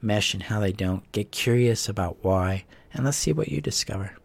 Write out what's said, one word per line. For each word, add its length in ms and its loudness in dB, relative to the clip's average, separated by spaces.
mesh 320 2
and 80 -6
how 180 -2
they 120 2
don't. 400 -2
Get 200 -4
curious 560 2
about 360 -4
why, 420 2
and 140 -2
let's 120 0
see 140 0
what 180 0
you 120 -2
discover. 640 -4